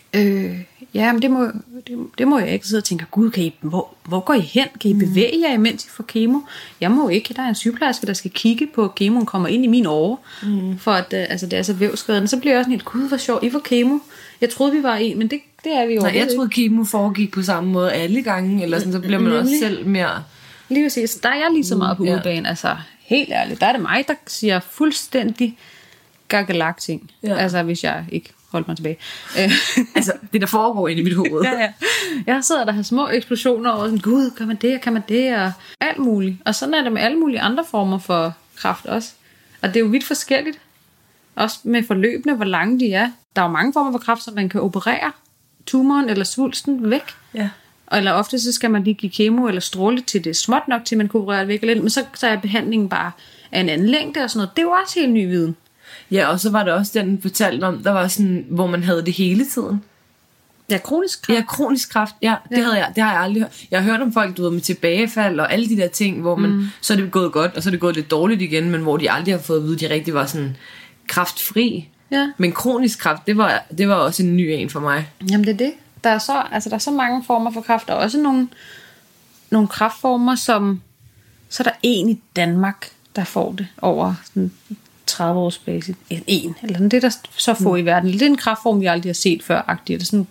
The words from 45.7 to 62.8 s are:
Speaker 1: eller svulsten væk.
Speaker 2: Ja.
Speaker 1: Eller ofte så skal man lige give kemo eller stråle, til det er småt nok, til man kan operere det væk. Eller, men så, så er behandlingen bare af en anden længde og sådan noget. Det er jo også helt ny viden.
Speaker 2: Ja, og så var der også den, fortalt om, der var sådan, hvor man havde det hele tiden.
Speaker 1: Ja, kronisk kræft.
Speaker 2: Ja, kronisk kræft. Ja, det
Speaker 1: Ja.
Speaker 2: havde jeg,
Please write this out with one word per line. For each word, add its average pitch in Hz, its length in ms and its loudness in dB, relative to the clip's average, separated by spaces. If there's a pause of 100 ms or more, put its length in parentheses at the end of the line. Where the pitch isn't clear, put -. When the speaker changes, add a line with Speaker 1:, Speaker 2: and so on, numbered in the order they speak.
Speaker 1:
eller 196 160 0
svulsten 254 680 -2
væk. 269 120 2 (320)
Speaker 2:
Ja. 208 140 -4 (440)
Speaker 1:
Eller 196 200 2
ofte 208 280 0
så 240 120 -2
skal 233 180 0
man 208 140 2
lige 208 100 2
give 202 180 -6
kemo 226 360 2
eller 185 120 -2
stråle, 208 400 0
til 190 240 -2
det 160 60 -4
er 165 40 -4
småt 277 340 0
nok, 233 160 -2
til 220 140 0
man 208 100 2
kan 220 120 0
operere 196 200 0
det 196 80 -2
væk. 208 140 -2
Eller, 226 200 2
men 220 80 0
så, 262 140 0 (100)
så - 120 -4
er 214 100 2
behandlingen 208 520 0
bare 175 220 -2 (420)
af - 80 0
en 180 80 2
anden 170 200 2
længde 294 360 0
og 220 60 -4
sådan 220 80 -4
noget. 196 180 -2
Det 330 60 2
er 339 40 2
jo 349 40 0
også 370 300 0
helt 254 120 2
ny 202 160 2
viden. 170 280 0 (540)
Speaker 2:
Ja, 185 160 4
og 175 140 0
så 208 100 0
var 208 140 2
der 180 80 2
også 202 260 0
den, 190 240 0
fortalt 185 420 0
om, 185 180 -2
der 196 80 2
var 190 180 2
sådan, 185 420 0
hvor 180 160 0
man 180 160 0
havde 170 220 0
det 180 100 0
hele 190 320 2
tiden. 208 380 -4 (840)
Speaker 1:
Ja, 196 80 0
kronisk 349 440 -4
kræft. 226 160 2
Speaker 2:
Ja, 226 100 0
kronisk 262 420 0
kræft. 214 320 0
Ja, 220 120 2 (160)
det 247 80 -4
Speaker 1:
Ja. 233 40 4
Speaker 2:
havde 226 160 0
jeg, 185 160 0